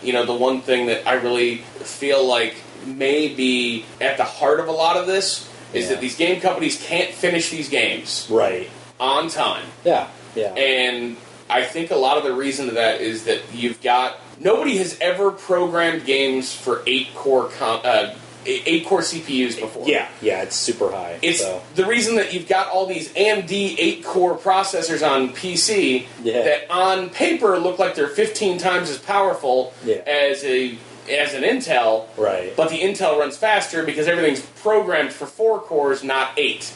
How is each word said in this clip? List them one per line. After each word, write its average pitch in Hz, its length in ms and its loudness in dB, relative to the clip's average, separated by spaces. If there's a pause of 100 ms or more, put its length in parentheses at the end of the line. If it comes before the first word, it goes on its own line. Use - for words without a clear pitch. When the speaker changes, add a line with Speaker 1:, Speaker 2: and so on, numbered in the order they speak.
Speaker 1:
you 123 80 0
know, 120 140 2
the 123 80 -2
one 127 280 2
thing 123 260 2
that 110 200 -2
I 120 60 4
really 123 440 2
feel - 680 0
like 117 300 2 (300)
may 139 440 0
be 123 560 0 (160)
at 135 160 0
the 113 60 2
heart 143 360 2
of 165 80 -2
a 160 40 -2
lot 165 260 2
of 180 100 -2
this 190 420 -2 (240)
is 123 120 -2
Speaker 2:
Yeah. 135 60 -2
Speaker 1:
that 127 100 -2
these 127 140 -4
game 175 260 2
companies 180 400 0
can't 175 300 -2
finish 170 380 0
these 151 200 -8
games 117 600 -2
Speaker 2:
Right. 98 400 2 (300)
Speaker 1:
on 139 300 0
time. - 360 -2 (200)
Speaker 2:
Yeah, 170 220 2 (280)
yeah. 104 200 -2
Speaker 1:
And 123 640 0 (320)
I 127 140 2
think 165 280 -6
a 175 40 2
lot 135 220 4
of 147 60 0
the 131 100 0
reason 135 340 -2
to 117 60 -4
that 113 280 2
is 110 240 -4
that 110 160 0 (120)
you've 120 280 -4
got, 123 360 2 (220)
nobody 220 380 2
has 180 240 -2
ever 185 300 2
programmed 170 720 0
games 131 480 2
for - 340 -2
eight 131 280 -2
core 127 340 2
com-, 113 340 -2
uh, 110 300 2 (320)
e-, 127 200 -2
eight 165 200 0
core 185 160 2
C 165 180 -4
P 131 280 0
Us 113 120 -6
before. 120 280 -8
Speaker 2:
Yeah, 139 200 2 (140)
yeah, 95 220 0
it's 92 120 -6
super 107 360 0
high, 87 300 -8
Speaker 1:
It's 170 200 0
Speaker 2:
so. 92 200 -4 (140)
Speaker 1:
the 185 100 2
reason 226 300 0
that 196 180 0
you've 175 140 -8
got 190 220 2
all 185 160 0
these - 300 -6
A 202 140 4
M 202 180 0
D 190 320 -2
eight 165 240 0
core 175 340 2
processors 170 720 0
on 131 260 2
P 180 220 -6
C 143 520 2 (160)
Speaker 2:
Yeah. 117 200 2
Speaker 1:
that 147 280 2
on 185 380 2
paper 226 500 2
look 180 200 0
like 185 160 2
they're 143 120 0
fifteen 196 500 0
times 175 320 0
as 135 100 -6
powerful 165 720 2 (100)
Speaker 2:
Yeah. 113 120 2 (120)
Speaker 1:
as 143 380 2
a, 127 320 0 (320)
as 139 240 0
an 131 80 -4
Intel. 120 640 2 (100)
Speaker 2:
Right. 95 400 0
Speaker 1:
But 156 140 2
the 160 100 -4
Intel 180 380 2
runs 143 200 0
faster 202 440 0
because 151 260 -2
everything's 160 340 2
programmed 175 720 0
for 143 120 -10
four 220 340 2
cores, 139 440 0
not 135 340 0
eight. 131 380 -2